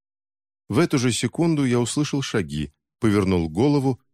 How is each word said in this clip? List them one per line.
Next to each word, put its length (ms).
В 100
эту 180
же 140
секунду 540
я 140
услышал 420
шаги, 520
повернул 500
голову 500